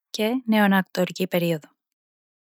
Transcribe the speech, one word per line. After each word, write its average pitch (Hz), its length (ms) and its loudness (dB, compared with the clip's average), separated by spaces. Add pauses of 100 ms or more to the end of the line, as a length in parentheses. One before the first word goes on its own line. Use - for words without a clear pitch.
(100)
και 226 340 -2
νεοανακτορική 190 840 0
περίοδο. 170 400 -2 (880)